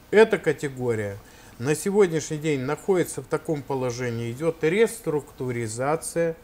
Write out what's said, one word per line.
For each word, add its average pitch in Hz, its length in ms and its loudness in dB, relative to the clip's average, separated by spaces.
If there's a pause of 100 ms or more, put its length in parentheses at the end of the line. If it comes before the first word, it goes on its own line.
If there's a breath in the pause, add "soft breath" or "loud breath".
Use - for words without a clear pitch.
(100)
Эта 208 280 6
категория 123 800 -2 (440 loud breath)
на 135 160 0
сегодняшний 175 600 2
день 147 240 0
находится 151 600 0
в 127 40 -14
таком 147 360 -2
положении, 120 680 -4
идет 160 320 -2
реструктуризация 151 1800 -2